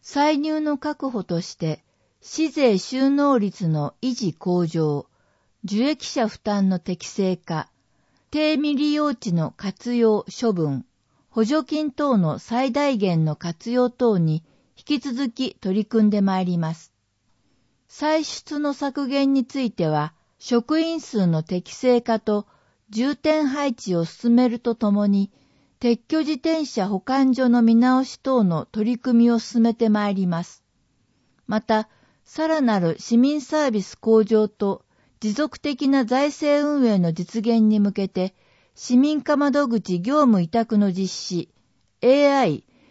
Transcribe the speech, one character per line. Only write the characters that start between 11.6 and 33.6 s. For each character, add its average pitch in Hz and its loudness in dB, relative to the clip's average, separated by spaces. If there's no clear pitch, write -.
金 302 -4
等 277 0
の 160 0
最 247 -4
大 277 0
限 175 0
の 151 -2
活 170 -10
用 247 2
等 233 0
に 160 0
引 - -4
き - -
続 262 -4
き 359 -6
取 190 -4
り 214 0
組 220 2
ん 208 4
で 202 0
ま 190 0
い 180 -2
り 180 -2
ま 160 -4
す。 - -18
歳 311 -2
出 - -10
の 294 -2
削 277 -6
減 277 2
に 269 2
つ - -6
い 240 -2
て 165 -2
は、 151 -2
職 247 0
員 330 -2
数 202 -2
の 160 0
適 180 -8
正 247 2
化 226 -2
と 208 -2
重 254 -2
点 311 0
配 285 -2
置 196 -4
を 170 0
進 233 0
め 247 4
る 233 -4
と 233 -4
と 208 0
も 208 2
に、 196 0
撤 240 2
去 320 0
自 302 -2
転 320 -2
車 196 -4
保 202 -2
管 262 2
所 254 2
の 240 4
見 226 4
直 254 4
し - -12
等 254 2
の 170 0
取 214 -4
り 233 -4
組 233 2
み 240 4
を 233 0
進 233 -2
め 226 2
て 226 0
ま 208 0
い 196 -2
り 190 -2
ま 170 -4
す。 - -20
ま 214 -4
た、 214 -2
さ 320 -4
ら 311 0
な 220 2
る 165 0
市 - 0
民 285 2
サ 302 -2